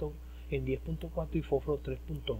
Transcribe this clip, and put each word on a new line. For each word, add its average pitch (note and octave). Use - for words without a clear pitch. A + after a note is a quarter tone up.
en C3+
diez C3
punto D#3+
cuatro E3
y -
fósforo C#3+
tres C3
punto C#3+